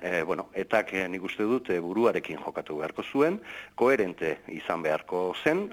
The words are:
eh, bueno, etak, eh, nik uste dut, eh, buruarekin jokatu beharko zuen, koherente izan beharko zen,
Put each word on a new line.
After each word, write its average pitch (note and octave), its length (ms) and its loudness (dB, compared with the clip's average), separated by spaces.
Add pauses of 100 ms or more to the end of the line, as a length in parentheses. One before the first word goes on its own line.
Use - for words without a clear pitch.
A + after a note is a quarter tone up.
eh, F2+ 200 0
bueno, E2 300 -4
etak, G2+ 400 0
eh, F#2+ 160 0
nik F2+ 160 -6
uste G2+ 200 -4
dut, B2 260 2
eh, F2+ 100 2
buruarekin F2 640 2
jokatu D2+ 320 -6
beharko D#2 260 -4
zuen, D#3+ 380 2 (340)
koherente F#2 760 2
izan E2 340 -4
beharko F2 600 0
zen, F#3 300 0